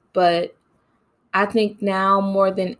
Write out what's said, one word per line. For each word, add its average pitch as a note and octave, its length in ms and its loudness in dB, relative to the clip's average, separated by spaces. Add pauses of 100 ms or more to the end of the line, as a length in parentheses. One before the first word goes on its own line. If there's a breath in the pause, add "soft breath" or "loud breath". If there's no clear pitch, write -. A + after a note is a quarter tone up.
(120)
but F3 420 0 (800)
I G3 140 0
think G#3 340 -2
now G3 400 0
more G3 300 0
than F#3+ 300 -6